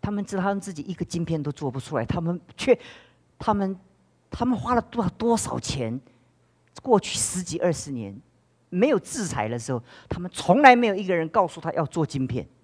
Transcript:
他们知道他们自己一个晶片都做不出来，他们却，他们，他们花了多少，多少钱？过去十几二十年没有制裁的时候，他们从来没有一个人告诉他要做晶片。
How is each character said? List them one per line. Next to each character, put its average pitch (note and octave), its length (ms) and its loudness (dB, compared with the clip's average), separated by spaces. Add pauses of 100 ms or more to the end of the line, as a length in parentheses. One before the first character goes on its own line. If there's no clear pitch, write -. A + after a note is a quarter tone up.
他 G#3 60 -4
们 G3+ 140 -4
知 G3 120 -8
道 F#3 60 -2
他 G3 60 0
们 G3+ 120 -2
自 G3 120 -12
己 D3+ 100 -12
一 F#3+ 100 -10
个 E3 120 -6
晶 E3+ 200 -4
片 D#3+ 160 -2
都 C#3+ 120 -4
做 C#3 180 -6
不 C3 80 -8
出 D3 180 -6
来， A#2 80 0
他 E3+ 160 -4
们 E3+ 200 -4 (160)
却， - 200 4 (640)
他 G#3+ 160 0
们， G3 240 -2 (500)
他 - 160 -6
们 B3 140 0
花 A#3+ 160 -2
了 A#3 80 2
多 - 180 2
少， F#3 100 2
多 A#3 260 0
少 - 240 -4
钱？ B2 400 -4 (840)
过 A#3 160 4
去 - 180 -2
十 - 240 -2
几 D#3+ 200 -6
二 F3 120 2
十 D3 200 -6
年 G#2+ 200 -8 (560)
没 G3 200 2
有 B3+ 100 4
制 G#3+ 300 -6
裁 A2+ 180 -4
的 A#2 100 -6
时 A#2 140 -8
候， B2 100 -2 (280)
他 - 100 -6
们 F3 160 -8
从 G#3 260 4
来 B3+ 140 12
没 A#3+ 140 4
有 G3 80 0
一 G3 100 -4
个 F#3 80 0
人 D#3+ 140 0
告 F#3 180 2
诉 D#3+ 140 -10
他 D#3+ 140 -6
要 D#3 120 0
做 D#3+ 180 0
晶 C3 220 -2
片。 A#2 180 -4 (200)